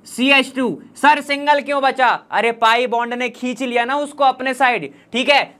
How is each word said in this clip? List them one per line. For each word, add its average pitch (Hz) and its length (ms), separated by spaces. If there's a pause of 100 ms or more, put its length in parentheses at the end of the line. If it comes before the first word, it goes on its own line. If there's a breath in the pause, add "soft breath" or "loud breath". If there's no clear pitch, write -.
सीएच 269 500
टू। 262 120 (280 loud breath)
सर 294 260
सिंगल 285 400
क्यों 285 200
बचा, 262 260 (240)
अरे 214 220
पाई 226 340
बॉन्ड 233 260
ने 240 160
खींच 247 320
लिया 240 240
ना 262 120
उसको 285 260
अपने 262 300
साइड। 247 380 (220 loud breath)
ठीक 240 160
है, 269 140 (160)